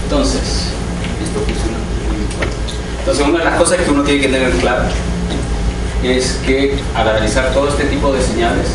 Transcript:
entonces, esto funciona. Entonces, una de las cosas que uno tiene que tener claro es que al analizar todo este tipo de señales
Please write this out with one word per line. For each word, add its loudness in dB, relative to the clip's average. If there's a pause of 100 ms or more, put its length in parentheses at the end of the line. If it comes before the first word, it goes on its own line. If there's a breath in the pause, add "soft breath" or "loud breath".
entonces, 0 (500)
esto -2
funciona. -2 (1200)
Entonces, 2
una 2
de 0
las 2
cosas 4
que 0
uno 2
tiene 2
que 2
tener 2
claro 2 (1160)
es 0
que 2 (160)
al 2
analizar 2
todo 2
este 0
tipo 2
de 2
señales 0